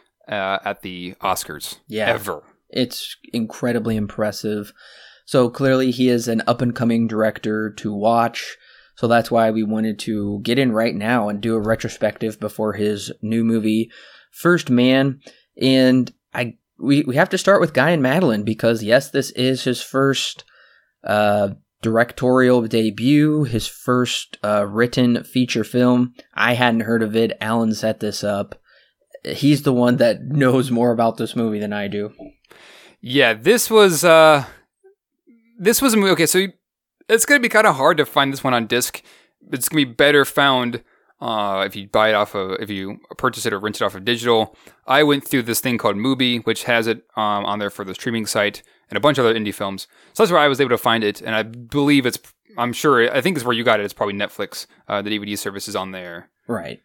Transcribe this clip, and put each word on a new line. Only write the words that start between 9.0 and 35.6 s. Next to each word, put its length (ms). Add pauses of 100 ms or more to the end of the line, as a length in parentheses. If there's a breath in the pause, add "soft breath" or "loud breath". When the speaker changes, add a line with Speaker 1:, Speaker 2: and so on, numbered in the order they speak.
Speaker 2:
that's 200
why 220
we 140
wanted 360
to 440
get 120
in 140
right 240
now 340
and 120
do 160
a 40
retrospective 800
before 360
his 360 (100)
new 220
movie, 480 (400 loud breath)
First 400
Man. 480 (420 soft breath)
And 520 (200)
I, 260 (200)
we, 240
we 140
have 140
to 80
start 220
with 140
Guy 160
and 100
Madeline 440
because, 400
yes, 260
this 220
is 320
his 180
first, 640 (580 soft breath)
uh, 520 (280)
directorial 840
debut, 720
his 240
first, 800
uh, 200
written 600
feature 400
film. 500 (180 loud breath)
I 220
hadn't 280
heard 200
of 140
it. 240
Alan 340
set 240
this 240
up. 380 (640 soft breath)
He's 380
the 100
one 240
that 260
knows 480
more 220
about 240
this 180
movie 240
than 140
I 160
do. 240 (880 loud breath)
Speaker 1:
Yeah, 340
this 340
was, 360
uh, 400 (1120 loud breath)
this 240